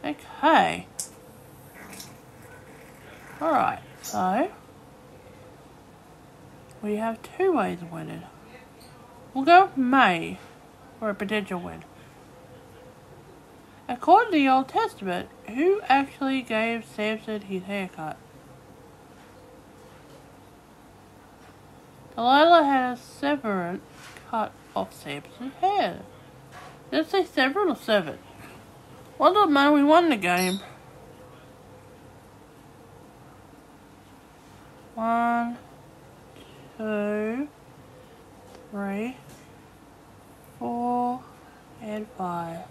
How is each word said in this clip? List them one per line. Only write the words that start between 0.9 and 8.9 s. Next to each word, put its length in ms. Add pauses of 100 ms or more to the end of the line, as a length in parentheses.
Alright, 380 (220)
so 500 (2250)
we 160
have 220 (180)
two 160
ways 280
of 100
winning. 320 (1120)